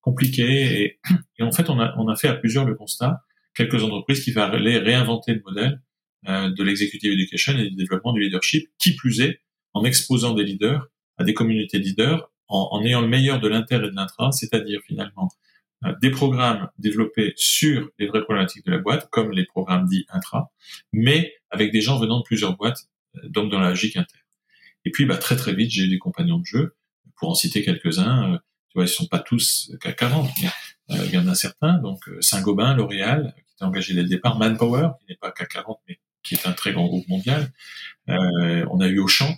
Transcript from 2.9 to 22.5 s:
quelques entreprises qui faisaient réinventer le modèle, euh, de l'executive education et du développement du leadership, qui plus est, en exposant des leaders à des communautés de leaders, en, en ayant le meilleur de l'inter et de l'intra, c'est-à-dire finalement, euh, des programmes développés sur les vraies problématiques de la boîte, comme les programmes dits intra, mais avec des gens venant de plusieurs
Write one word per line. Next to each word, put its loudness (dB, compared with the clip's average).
quelques 0
entreprises -2
qui 0
faisaient 2
réinventer 2
le -6
modèle, -2
euh, 0
de -2
l'executive 0
education 0
et 0
du -8
développement -2
du 0
leadership, 0
qui 4
plus 0
est, 0
en -2
exposant 2
des 0
leaders 0
à -2
des 2
communautés 0
de 0
leaders, 0
en, 0
en -2
ayant 2
le 2
meilleur 4
de 0
l'inter 0
et 2
de -4
l'intra, -2
c'est-à-dire -2
finalement, -6
euh, -2
des 4
programmes 0
développés 0
sur 2
les -2
vraies 0
problématiques -2
de 0
la 2
boîte, -2
comme 0
les -2
programmes 0
dits 0
intra, -4
mais 2
avec 0
des 2
gens 2
venant 0
de -2
plusieurs -2